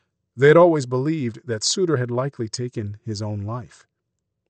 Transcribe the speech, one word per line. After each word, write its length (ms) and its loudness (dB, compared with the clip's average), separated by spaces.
they 120 6
had 60 8
always 300 6
believed 580 -4
that 200 -6
Suter 340 0
had 140 -4
likely 360 -4
taken 560 -8
his 200 -8
own 180 -6
life, 460 -12